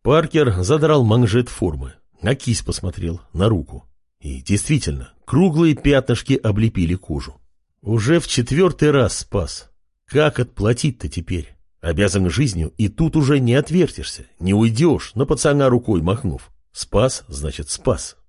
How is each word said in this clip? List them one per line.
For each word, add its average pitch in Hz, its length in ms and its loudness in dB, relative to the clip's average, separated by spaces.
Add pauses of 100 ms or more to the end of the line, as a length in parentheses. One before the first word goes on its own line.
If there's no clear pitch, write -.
Паркер 131 600 2
задрал 151 400 4
манжет 117 460 2
формы, 69 460 -6 (260)
на 110 120 0
кисть - 300 -2
посмотрел, 85 560 -6 (140)
на 95 160 2
руку. 73 340 -4 (380)
И 65 200 -10
действительно, 85 720 -2 (140)
круглые 160 500 2
пятнышки 131 560 0 (100)
облепили 101 540 0
кожу. - 460 -10 (400)
Уже 113 400 0
в - 80 -12
четвёртый 143 600 2
раз 127 260 2
спас. - 520 -6 (360)
Как 147 340 0
отплатить-то 120 680 -2
теперь? - 500 -8 (220)
Обязан 90 480 0
жизнью, 87 480 -2
и 107 120 0
тут 160 260 -2
уже 143 240 4
не 120 140 2
отвертишься, - 720 -2 (140)
не 95 140 0
уйдёшь, 113 600 2
на 135 100 0
пацана 143 440 2
рукой 113 320 2
махнув. 85 500 -4 (220)
Спас, - 540 -2
значит, 73 420 -10
спас. - 480 -4 (120)